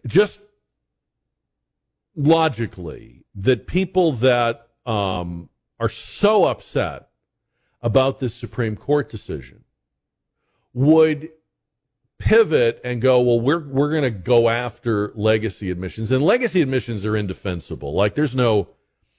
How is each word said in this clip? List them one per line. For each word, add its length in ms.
just 320
logically, 1080
that 320
people 460
that, 560
um, 640
are 120
so 560
upset 640
about 380
this 140
Supreme 440
Court 320
decision 560
would 560
pivot 680
and 180
go, 180
"Well, 220
we're, 260
we're 240
gonna 180
go 380
after 680
legacy 540
admissions." 420
And 120
legacy 380
admissions 440
are 120
indefensible. 760
Like, 220
there's 180
no, 360